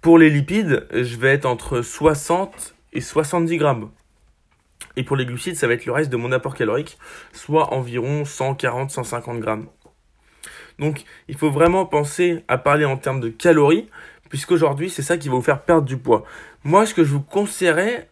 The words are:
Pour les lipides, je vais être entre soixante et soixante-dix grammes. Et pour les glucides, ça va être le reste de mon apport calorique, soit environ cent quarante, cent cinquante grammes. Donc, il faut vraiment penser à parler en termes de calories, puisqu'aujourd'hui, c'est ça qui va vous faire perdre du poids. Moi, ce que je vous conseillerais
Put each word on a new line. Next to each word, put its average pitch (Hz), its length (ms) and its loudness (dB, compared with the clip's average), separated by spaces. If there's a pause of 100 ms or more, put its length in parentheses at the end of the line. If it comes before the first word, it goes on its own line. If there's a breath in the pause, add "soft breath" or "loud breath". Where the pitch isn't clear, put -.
Pour 165 160 8
les 160 120 10
lipides, 151 640 0
je 120 240 -4
vais 131 160 2
être 139 140 0
entre 123 360 -4
soixante 160 920 -2 (160)
et - 80 -6
soixante-dix 165 560 -2
grammes. 131 340 -2 (1080)
Et 135 40 -4
pour 139 140 -4
les 131 100 -2
glucides, 123 300 -8
ça 135 100 -2
va 120 80 2
être 120 100 -8
le - 80 -6
reste 147 180 -2
de 127 60 -4
mon 120 160 -4
apport 131 220 -2
calorique, 123 420 -4 (360 loud breath)
soit - 420 -2
environ 131 500 -4
cent 135 300 -4
quarante, 131 360 -4
cent 127 140 -8
cinquante 117 360 -8
grammes. 110 260 -6 (1120 loud breath)
Donc, 147 260 -4 (240 loud breath)
il 139 80 -10
faut 156 140 0
vraiment 170 340 4
penser 165 640 -2
à 127 80 0
parler 147 300 2
en 135 100 0
termes 135 240 -4
de 117 80 -4
calories, 151 600 4 (420 loud breath)
puisqu'aujourd'hui, 151 580 0
c'est 180 140 -8
ça 175 160 -2
qui 143 100 -8
va 131 60 -2
vous 127 80 0
faire 139 200 0
perdre 160 240 2
du 131 120 -6
poids. 113 260 2 (400 loud breath)
Moi, 190 220 4
ce 214 80 -8
que 170 100 4
je 139 60 0
vous 143 100 0
conseillerais 196 920 -2